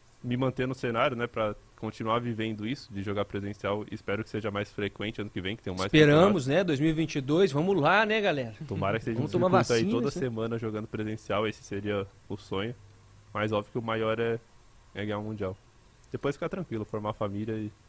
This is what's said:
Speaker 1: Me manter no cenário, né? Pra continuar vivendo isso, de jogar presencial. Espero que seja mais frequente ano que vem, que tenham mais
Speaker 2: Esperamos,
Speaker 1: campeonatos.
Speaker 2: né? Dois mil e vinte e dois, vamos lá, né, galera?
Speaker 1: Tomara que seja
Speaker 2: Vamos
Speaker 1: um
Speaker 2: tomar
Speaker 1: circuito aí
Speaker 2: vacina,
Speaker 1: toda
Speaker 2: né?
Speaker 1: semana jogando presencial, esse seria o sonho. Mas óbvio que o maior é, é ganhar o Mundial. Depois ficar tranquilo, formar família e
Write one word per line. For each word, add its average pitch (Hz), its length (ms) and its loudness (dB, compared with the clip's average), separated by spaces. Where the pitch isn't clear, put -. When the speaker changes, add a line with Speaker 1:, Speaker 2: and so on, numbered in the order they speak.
Speaker 1:
Me 123 140 0
manter 131 300 0
no 131 60 -2
cenário, 123 420 0
né? 117 120 -2
Pra 107 260 0
continuar 110 420 -2
vivendo 110 460 -4
isso, 123 280 -6
de 98 100 -4
jogar 101 220 0
presencial. 101 680 -4
Espero 104 320 -4
que - 60 -20
seja 107 200 -4
mais 101 220 -4
frequente 104 480 -6
ano 104 100 -4
que 98 120 -6
vem, 95 160 -2
que - 60 -16
tenham 92 120 -4
mais 92 120 -2
Speaker 2:
Esperamos, 151 280 8
Speaker 1:
campeonatos. - 20 -6
Speaker 2:
né? 165 160 2
Dois 151 160 0
mil 156 100 2
e 156 40 2
vinte 156 220 -2
e 143 60 -2
dois, 151 300 2
vamos 180 260 2
lá, 180 280 4
né, 214 160 2
galera? 139 320 0
Speaker 1:
Tomara 98 320 0
que - 60 -12
seja 117 120 -2
Speaker 2:
Vamos 107 180 -2
Speaker 1:
um - 40 4
Speaker 2:
tomar 180 260 6
Speaker 1:
circuito 120 80 2
aí 117 100 6
Speaker 2:
vacina, 196 80 2
Speaker 1:
toda 247 140 2
Speaker 2:
né? 139 60 -2
Speaker 1:
semana 117 460 -2
jogando 110 300 -4
presencial, 107 600 -2
esse - 160 -6
seria 101 440 -2
o 98 80 -8
sonho. 104 360 -4
Mas 107 180 -2
óbvio 107 200 -2
que - 60 -4
o 120 40 -4
maior 110 380 0
é, 117 200 0
é 101 100 -4
ganhar 104 140 -2
o 107 40 -6
Mundial. 101 340 -4
Depois 139 260 -4
ficar 170 120 -6
tranquilo, 120 380 -6
formar 107 280 -4
família 107 420 -4
e 107 160 -6